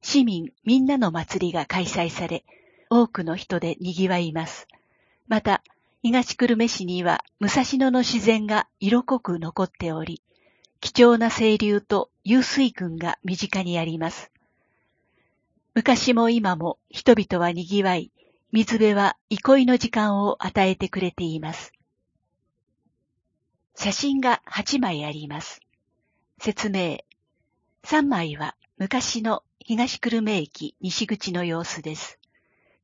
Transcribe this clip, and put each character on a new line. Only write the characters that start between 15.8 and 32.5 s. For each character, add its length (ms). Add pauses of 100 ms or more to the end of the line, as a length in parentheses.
も 160
今 280
も 220 (120)
人 260
々 260
は 100
賑 300
わ 140
い、 140 (420)
水 220
辺 200
は 220 (140)
憩 320
い 40
の 120
時 120
間 300
を 180
与 320
え 60
て 140
く 100
れ 100
て 140
い 160
ま 140
す。 180 (2000)
写 180
真 280
が 240
八 340
枚 260
あ 60
り 160
ま 140
す。 200 (760)
説 320
明。 280 (840)
三 260
枚 280
は 180 (240)
昔 440
の 200 (160)
東 400
久 220
留 20
米 140
駅 440
西 260
口 260
の 120
様 200
子 180
で 140
す。 220 (640)